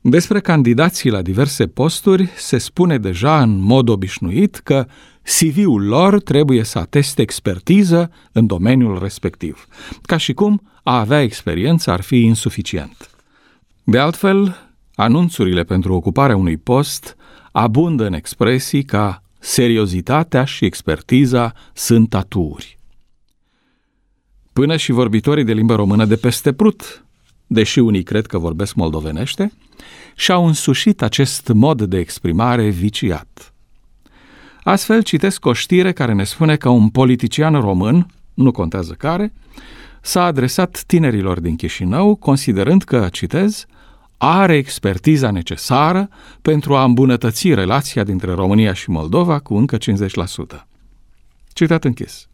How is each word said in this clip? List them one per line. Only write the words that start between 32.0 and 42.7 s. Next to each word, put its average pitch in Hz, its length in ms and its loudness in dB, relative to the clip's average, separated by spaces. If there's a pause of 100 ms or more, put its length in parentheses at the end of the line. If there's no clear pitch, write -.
viciat. 92 840 -6 (1080)
Astfel, 214 400 0
citesc - 420 -2
o 127 80 2
știre 180 400 0
care 123 200 -2
ne 98 120 0
spune 151 320 0
că 135 120 -2
un 117 200 4
politician 127 720 2
român, 107 460 2 (280)
nu 131 160 4
contează 85 420 -4
care, 175 400 -4 (680)
s-a - 240 -2
adresat 156 600 -2
tinerilor 104 540 0
din 82 160 -4
Chișinău, 131 580 0
considerând 139 680 0